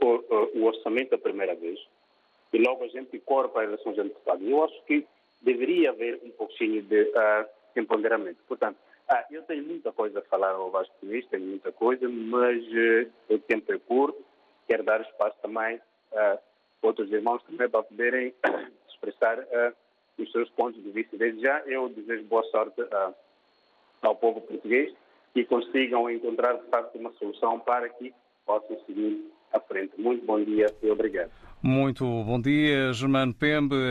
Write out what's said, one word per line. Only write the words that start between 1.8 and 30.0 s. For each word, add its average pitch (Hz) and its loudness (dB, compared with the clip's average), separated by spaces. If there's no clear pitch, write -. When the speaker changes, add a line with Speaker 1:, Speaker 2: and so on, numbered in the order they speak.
Speaker 1:
e 117 4
logo 123 2
a 120 -4
gente - -12
corre 135 2
para 117 0
as 107 0
eleições 104 -4
antecipadas. 95 -2
Eu 135 4
acho - -4
que 147 0
deveria 131 4
haver 117 -4
um 120 -18
pouquinho 107 -2
de, 104 4
ah, 107 4
empoderamento. 110 0
Portanto, 110 -4
ah, 131 2
eu 160 -12
tenho 151 -6
muita 151 -8
coisa 101 -4
a - -4
falar 95 2
ao 95 -4
Vasco 92 -2
Muniz, 113 -6
tenho 95 -6
muita 95 -8
coisa, 127 0
mas, 120 0
eh, 113 4
o 107 4
tempo 107 -2
é 98 -2
curto. 135 0
Quero 113 2
dar 107 2
espaço 107 -4
também 110 -4
a 107 2
outros 110 0
irmãos 110 0
também 123 -2
para 113 2
poderem 120 -2
<clears throat> - -4
expressar, 113 -2
eh, 120 -2
os 110 -6
seus 117 -2
pontos 117 -4
de 101 -12
vista. 110 -6
Desde 110 -2
já, 139 0
eu 131 -2
desejo 110 -8
boa 113 2
sorte, 110 -2
eh, 98 -2
ao 107 2
povo 110 0
português 123 -2
e 123 2
consigam 120 0
encontrar, 120 0
de - -10
facto, 117 -2
uma 113 -10
solução - -2
para 120 0
que 123 -14
possam 104 -2
seguir 107 -4
à 110 2
frente. 98 -6
Muito 117 -2